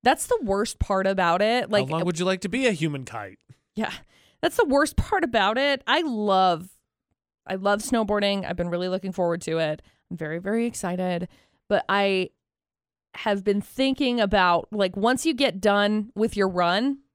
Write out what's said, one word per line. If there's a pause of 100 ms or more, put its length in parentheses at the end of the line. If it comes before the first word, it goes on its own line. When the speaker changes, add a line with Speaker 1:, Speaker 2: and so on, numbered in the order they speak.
Speaker 1:
That's
the
worst
part
about
it.
Like,
Speaker 2:
How
long
would
you
like
to
be
a
human
kite? (380)
Speaker 1:
Yeah. (480)
That's
the
worst
part
about
it.
I
love, (800)
I
love
snowboarding.
I've
been
really
looking
forward
to
it. (280)
I'm
very,
very
excited. (400)
But
I (840)
have
been
thinking
about,
like,
once
you
get
done
with
your
run (160)